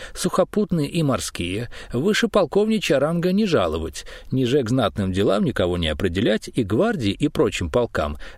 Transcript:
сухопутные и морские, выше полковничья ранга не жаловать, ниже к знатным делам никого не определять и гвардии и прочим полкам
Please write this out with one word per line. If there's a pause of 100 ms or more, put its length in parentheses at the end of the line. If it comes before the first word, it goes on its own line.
(140)
сухопутные
и
морские, (240)
выше
полковничья
ранга
не
жаловать, (260)
ниже
к
знатным
делам
никого
не
определять
и
гвардии
и
прочим
полкам (200)